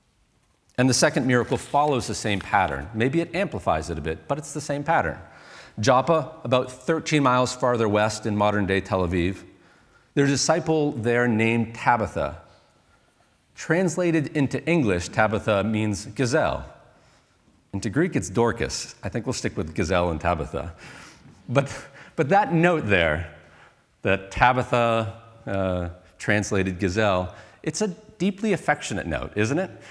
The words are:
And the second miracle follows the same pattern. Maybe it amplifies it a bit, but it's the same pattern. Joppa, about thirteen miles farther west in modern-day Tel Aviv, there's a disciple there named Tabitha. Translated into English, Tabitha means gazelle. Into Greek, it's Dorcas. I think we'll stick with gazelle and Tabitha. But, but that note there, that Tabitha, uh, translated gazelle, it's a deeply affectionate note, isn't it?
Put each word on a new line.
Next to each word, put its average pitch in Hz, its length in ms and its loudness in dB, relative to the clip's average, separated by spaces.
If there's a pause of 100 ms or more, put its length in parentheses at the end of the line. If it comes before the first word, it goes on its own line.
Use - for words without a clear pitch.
(800)
And 127 100 6
the 123 60 4
second - 320 2
miracle 123 320 2
follows 147 480 0
the 107 80 -6
same 101 260 -2
pattern. 78 540 0
Maybe 135 260 0
it 170 140 -6
amplifies 87 560 -2
it 76 80 -6
a - 20 -6
bit, 80 260 -6
but 143 120 -4
it's - 160 -12
the 147 80 -8
same 143 200 -6
pattern. 143 360 0 (600)
Joppa, 131 520 2 (140)
about 127 260 0
thirteen 156 540 -2
miles 127 300 2
farther 120 340 2
west 107 380 2
in 107 100 -2
modern-day 104 440 2
Tel 92 260 0
Aviv, 90 360 0 (720)
there's 143 160 4
a - 20 2
disciple 160 600 0
there 120 360 2
named 113 460 2
Tabitha. 90 680 -2 (1160)
Translated 165 800 0
into 135 300 0
English, 107 420 2
Tabitha 107 560 2
means 107 420 -2
gazelle. 110 580 0 (1080)
Into 101 180 -4
Greek, 160 240 0
it's - 160 -4
Dorcas. 101 720 -2
I - 60 -6
think 120 180 -6
we'll 127 60 -2
stick - 240 -6
with 82 180 -6
gazelle 87 380 0
and 78 80 -6
Tabitha. 80 520 -2 (760)
But, 127 200 0 (460)
but - 140 0
that 196 240 2
note 165 340 4
there, 82 480 2 (680)
that 95 280 0
Tabitha, 120 880 2 (240)
uh, 92 440 -2 (300)
translated 98 600 0
gazelle, 95 560 0 (300)
it's 156 180 -4
a 214 60 0 (300)
deeply 202 340 -2
affectionate 123 560 -2
note, 69 260 -4
isn't 110 240 0
it? 185 140 -4 (180)